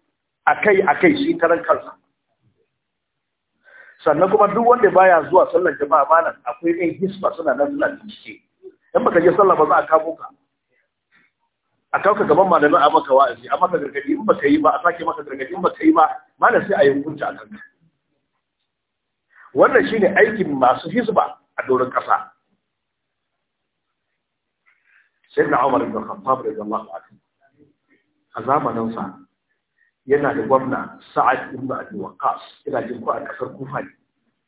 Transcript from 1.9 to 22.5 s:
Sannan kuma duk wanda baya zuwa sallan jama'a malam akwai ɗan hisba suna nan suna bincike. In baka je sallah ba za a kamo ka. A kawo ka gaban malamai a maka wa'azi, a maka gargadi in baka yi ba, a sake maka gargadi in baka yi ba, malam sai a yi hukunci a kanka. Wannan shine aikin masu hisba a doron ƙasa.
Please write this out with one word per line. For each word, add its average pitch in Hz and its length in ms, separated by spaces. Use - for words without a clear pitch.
Sannan 170 260
kuma 208 180
duk 226 180
wanda 240 240
baya 180 400
zuwa 170 220
sallan 165 260
jama'a 147 300
malam 160 360
akwai 170 280
ɗan 170 280
hisba - 360
suna 151 180
nan 143 160
suna 143 180
bincike. - 540
In - 100
baka 175 160
je 180 160
sallah 190 200
ba 151 100
za 165 100
a 156 100
kamo 160 300
ka. - 120
A 143 80
kawo 202 140
ka 208 100
gaban 165 260
malamai 156 320
a 147 80
maka 139 240
wa'azi, 123 340
a - 100
maka 175 200
gargadi 143 340
in 247 140
baka 165 220
yi 151 100
ba, 151 180
a 147 60
sake 170 220
maka 156 180
gargadi 135 320
in 185 80
baka 160 220
yi 156 80
ba, 160 160
malam 202 300
sai 196 80
a 143 80
yi 139 60
hukunci 143 220
a - 100
kanka. - 260
Wannan 190 360
shine 208 240
aikin 196 400
masu 127 360
hisba 208 480
a - 80
doron 127 240
ƙasa. - 400